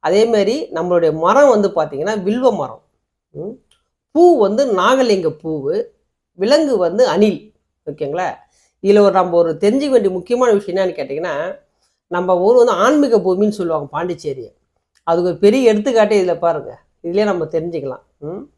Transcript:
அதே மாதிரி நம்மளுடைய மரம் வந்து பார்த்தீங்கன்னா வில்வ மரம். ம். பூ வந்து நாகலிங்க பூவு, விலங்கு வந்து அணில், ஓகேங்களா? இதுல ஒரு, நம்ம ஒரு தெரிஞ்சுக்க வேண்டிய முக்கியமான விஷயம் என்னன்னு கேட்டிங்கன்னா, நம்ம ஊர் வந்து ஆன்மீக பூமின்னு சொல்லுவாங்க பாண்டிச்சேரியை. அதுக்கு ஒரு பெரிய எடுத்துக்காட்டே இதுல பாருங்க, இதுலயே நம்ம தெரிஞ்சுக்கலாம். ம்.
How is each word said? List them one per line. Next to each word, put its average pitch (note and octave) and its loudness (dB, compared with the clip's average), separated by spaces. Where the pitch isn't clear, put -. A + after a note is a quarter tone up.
அதே F#3 2
மாதிரி G#3+ 0
நம்மளுடைய E3+ 0
மரம் A#3 4
வந்து G#3 2
பார்த்தீங்கன்னா D#3 -4
வில்வ A3+ -2
மரம். C3 -8
ம். F3 -14
பூ E4 4
வந்து G#3+ 2
நாகலிங்க G3+ 2
பூவு, D3+ -6
விலங்கு C4+ 2
வந்து F3+ 0
அணில், F#3 2
ஓகேங்களா? D#3 -6
இதுல G3+ 4
ஒரு, G3 4
நம்ம F3+ 0
ஒரு E3+ 2
தெரிஞ்சுக்க C4 0
வேண்டிய G3 2
முக்கியமான A#3+ -2
விஷயம் G3+ -2
என்னன்னு F3+ -2
கேட்டிங்கன்னா, D3 -8
நம்ம F3+ -2
ஊர் G#3 2
வந்து A#3+ 4
ஆன்மீக A#3+ 2
பூமின்னு G3+ 0
சொல்லுவாங்க D#3+ -4
பாண்டிச்சேரியை. D3 -8
அதுக்கு F3 0
ஒரு E3+ -6
பெரிய A3 4
எடுத்துக்காட்டே G#3+ 2
இதுல F3+ 0
பாருங்க, E3 -2
இதுலயே F3+ -2
நம்ம F3+ -2
தெரிஞ்சுக்கலாம். D#3 -8
ம். E3+ -12